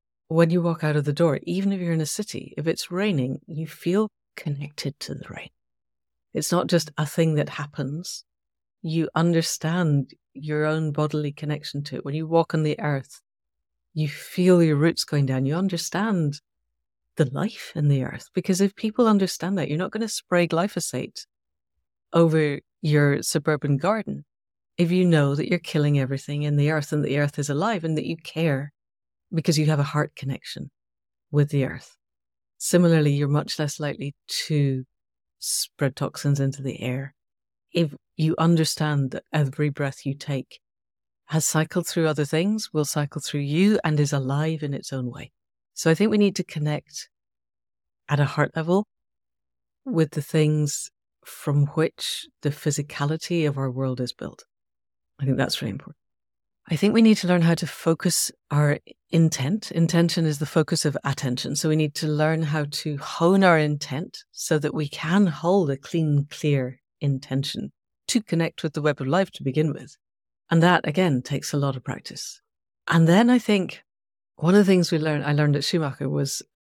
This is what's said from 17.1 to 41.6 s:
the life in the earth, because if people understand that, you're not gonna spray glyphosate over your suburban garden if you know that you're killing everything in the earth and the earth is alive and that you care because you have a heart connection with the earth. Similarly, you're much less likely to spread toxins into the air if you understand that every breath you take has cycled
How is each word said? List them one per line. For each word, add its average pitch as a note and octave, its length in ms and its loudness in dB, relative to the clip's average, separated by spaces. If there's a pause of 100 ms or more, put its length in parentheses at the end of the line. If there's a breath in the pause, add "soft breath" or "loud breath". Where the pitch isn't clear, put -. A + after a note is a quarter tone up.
the D3+ 100 4
life C#3+ 480 -6
in D3 140 2
the C#3 160 4
earth, - 280 -10
because F#3 300 0
if G3 120 2
people A3+ 320 0
understand F#3+ 520 2
that, C#3+ 100 -2
you're D3 80 -2
not F3+ 140 -4
gonna A3 180 -6
spray F3 400 0
glyphosate - 800 -4 (880)
over D#3+ 440 4 (220)
your D3 420 4
suburban D3 540 0
garden E3+ 480 -4 (540)
if E3+ 120 2
you F3+ 140 4
know D3 300 4
that D3+ 140 -2
you're F3 100 0
killing D3 400 0
everything C#3 440 -4
in D3 140 0
the C#3+ 140 4
earth D#3 220 -2
and D3 120 0
the C#3 140 -2
earth D3 200 -2
is C#3+ 120 -4
alive E3+ 340 -2
and D#3+ 120 -2
that - 100 -4
you E3 100 -6
care D3 540 -4 (600)
because D#3+ 260 0
you D#3 80 2
have D3+ 140 2
a C#3+ 40 0
heart D3+ 320 -2
connection - 540 -10 (600)
with D3 200 2
the C#3 140 0
earth. - 320 -10 (640)
Similarly, E3 540 4
you're C#3+ 160 0
much D3 300 -2
less D3 220 -4
likely C#3+ 340 -8 (320)
to C#3 380 0 (540)
spread - 580 -4
toxins C#3+ 440 -2
into C3+ 220 -2
the - 200 -8
air C3 320 -6 (580)
if D#3+ 220 0 (220)
you D#3 220 0
understand D3+ 720 2
that - 200 -10
every D3 380 0
breath C#3 340 -6
you C#3 100 -4
take C#3 460 -8 (640)
has D#3 180 0
cycled D#3+ 420 -2